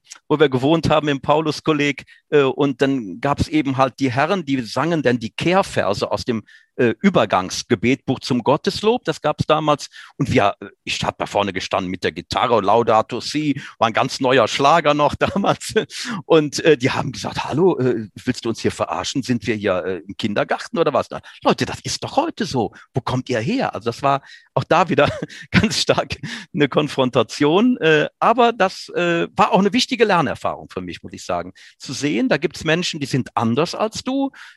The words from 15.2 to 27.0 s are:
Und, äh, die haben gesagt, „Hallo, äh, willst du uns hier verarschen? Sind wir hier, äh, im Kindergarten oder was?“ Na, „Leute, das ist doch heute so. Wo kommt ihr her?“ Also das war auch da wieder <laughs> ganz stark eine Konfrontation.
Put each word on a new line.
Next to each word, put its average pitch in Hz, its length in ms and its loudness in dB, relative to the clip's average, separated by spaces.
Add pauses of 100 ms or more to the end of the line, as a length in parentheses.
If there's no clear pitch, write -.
Und, 151 380 4
äh, 151 140 6
die 123 140 0
haben - 200 -4
gesagt, - 340 -8
„Hallo, 165 340 2
äh, 117 280 -2 (160)
willst - 220 -4
du 117 40 -4
uns 107 120 -6
hier 107 100 0
verarschen? 92 520 -4
Sind 117 240 -4
wir 110 80 0
hier, 95 300 0
äh, 92 120 -4 (100)
im 98 100 -12
Kindergarten - 600 -4
oder 156 160 2
was?“ 104 160 0
Na, - 120 -12 (220)
„Leute, 170 220 2
das - 160 -8
ist - 220 -8
doch - 120 -8
heute 285 300 -2
so. 123 280 -4 (200)
Wo 127 80 -2
kommt - 280 -4
ihr 120 100 -2
her?“ 196 340 -4
Also 98 160 -10
das - 140 -8
war 139 180 0 (320)
auch 127 100 0
da 165 260 2
wieder 143 200 4 (220)
<laughs> - 200 -20
ganz - 300 2
stark - 360 0 (360)
eine 147 160 2
Konfrontation. 147 1080 2